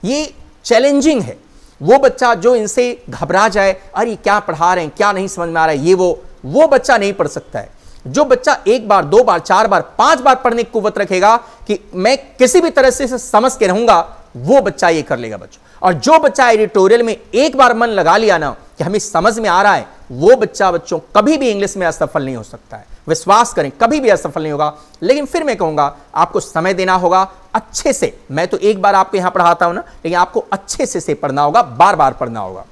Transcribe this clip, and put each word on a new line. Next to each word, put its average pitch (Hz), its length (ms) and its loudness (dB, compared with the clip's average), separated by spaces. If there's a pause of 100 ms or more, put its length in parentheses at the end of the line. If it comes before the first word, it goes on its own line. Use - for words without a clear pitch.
ये 294 240 -4 (300)
चैलेंजिंग 277 580 2
है। 123 160 -10 (440)
वो 196 160 4
बच्चा 247 360 2
जो 226 220 0
इनसे 240 540 -4
घबरा 185 380 -2
जाए, 196 340 0 (140)
"अरे 214 200 -4
क्या 202 240 0
पढ़ा 170 340 -2
रहे 180 100 -2
हैं, 147 140 -10
क्या 208 140 0
नहीं 190 160 -4
समझ 175 220 -8
में 165 120 -2
आ 160 40 2
रहा 156 100 0
है," 139 100 -4
ये 175 80 4
वो, 180 300 0 (220)
वो 240 220 2
बच्चा 277 300 2
नहीं 202 160 -2
पढ़ 214 140 -4
सकता - 320 -12
है। - 100 -16 (380)
जो 262 180 0
बच्चा 254 320 0 (100)
एक 220 200 0
बार, 196 180 2
दो 196 180 4
बार, 190 160 0
चार 202 280 0
बार, 196 140 2
पांच 277 380 0
बार 262 160 4
पढ़ने 240 280 -2
की 233 80 -10
कुव्वत 208 260 -4
रखेगा 196 400 2
कि - 560 -8
मैं 208 240 -2
किसी 254 440 2
भी 330 80 0
तरह 269 200 2
से 254 140 -6
इसे 247 140 -6
समझ 254 380 -2
के 202 120 0
रहूंगा, 190 500 0 (200)
वो 190 240 2
बच्चा - 280 -2
ये 165 120 0
कर 135 160 -6
लेगा 113 200 -10
बच्चों। - 440 -20
और 185 120 2
जो 285 260 4
बच्चा 277 300 2
एडिटोरियल 214 540 2
में 226 140 -4 (160)
एक 262 220 2
बार 254 180 4
मन 233 140 0
लगा 190 300 2
लिया 208 200 2
ना 143 180 -4 (220)
कि 151 60 -6
हमें 190 160 -2
समझ 208 400 -2
में 220 100 -2
आ 180 120 2
रहा 202 120 4
है, 123 140 -4 (240)
वो 160 240 4
बच्चा 208 360 -2
बच्चों 170 280 -4
कभी 214 380 0
भी 269 120 0
इंग्लिश 202 280 -4
में 180 100 -2
असफल 156 380 -4
नहीं 131 100 -8
हो 113 80 -12
सकता - 340 -20
है। 107 80 -20 (220)
विश्वास 196 460 2
करें, 139 180 -4 (100)
कभी 247 180 2
भी 262 100 0
असफल 170 320 -2
नहीं 156 100 -6
होगा। 151 220 -4 (280)
लेकिन 277 240 0
फिर 330 180 -6
मैं 269 140 -4
कहूंगा 151 400 -2 (180)
आपको 175 240 -2
समय 175 340 -4
देना 185 200 -2
होगा 185 380 0 (220)
अच्छे - 400 -4
से। - 240 -6 (140)
मैं 156 160 -4
तो - 100 -6
एक 202 240 -2
बार 202 140 2
आपको 190 220 0
यहां 180 140 -2
पढ़ाता 175 340 2
हूं 170 80 -2
ना, 180 100 -8 (220)
लेकिन 175 140 -2
आपको 180 340 -2
अच्छे - 320 -6
से, - 140 -6
से 156 140 -6
पढ़ना 139 280 -4
होगा, 147 200 2
बार 160 340 2
बार 139 180 2
पढ़ना 117 260 -8
होगा। 95 320 -12